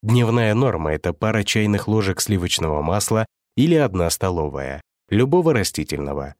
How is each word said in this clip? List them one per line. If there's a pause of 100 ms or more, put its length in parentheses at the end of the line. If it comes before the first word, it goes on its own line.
Дневная
норма —
это
пара
чайных
ложек
сливочного
масла (300)
или
одна
столовая, (280)
любого
растительного